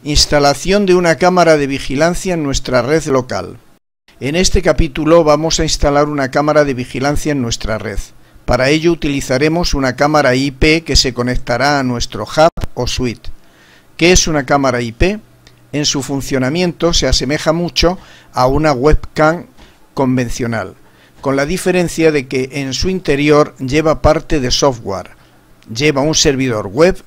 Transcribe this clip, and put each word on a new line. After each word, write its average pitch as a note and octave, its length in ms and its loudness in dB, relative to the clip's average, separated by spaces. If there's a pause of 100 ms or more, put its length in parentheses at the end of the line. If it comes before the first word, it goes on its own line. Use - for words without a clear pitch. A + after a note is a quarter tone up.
Instalación D3 800 0
de F3+ 120 4
una F3 180 2
cámara F3 420 4
de C#3+ 120 0
vigilancia D#3+ 680 -2
en E3 80 -4
nuestra C3 400 -2
red D3 240 0
local. A#2 520 -4 (600)
En C3+ 160 -6
este F#3 260 2
capítulo D#3+ 640 2
vamos D3+ 380 2
a - 20 0
instalar D3 460 0
una C#3 240 -4
cámara D3+ 320 2
de C#3 100 -2
vigilancia C3 560 -4
en C#3+ 100 -2
nuestra A2 380 -4
red. G2+ 220 -6 (440)
Para B2+ 240 2
ello D#3+ 220 2
utilizaremos D#3 840 -2
una C3 200 -2
cámara C#3+ 400 2
I C3+ 160 -2
P D#3 320 2
que C#3+ 140 -2
se B2+ 180 0
conectará B2 640 -2
a C#3 60 -2
nuestro A#2 400 -4
hub D#3 260 2 (240)
o B2 140 -4
suite. - 420 -6 (680)
¿Qué E3 140 4
es F3+ 160 4
una D3+ 180 -2
cámara C3 380 0
I A#2 80 -6
P? F#3+ 300 -2 (500)
En D3 140 -4
su C#3+ 180 -2
funcionamiento C#3 880 -2
se D#3 140 0
asemeja C#3+ 460 -2
mucho E3+ 440 0 (360)
a B2+ 160 2
una D3 240 2
webcam D3+ 760 2 (480)
convencional, A#2 800 -2 (460)
con C3+ 160 -2
la C#3 100 0
diferencia F3 640 0
de C#3+ 160 -2
que C3 280 -4
en C3+ 200 -6
su C#3 140 -2
interior D3 680 2
lleva D3 440 0
parte D3+ 380 2
de B2 100 -2
software. G#2 640 -2 (600)
Lleva C#3 280 0
un D3+ 160 0
servidor C3 500 0
web D#3 400 2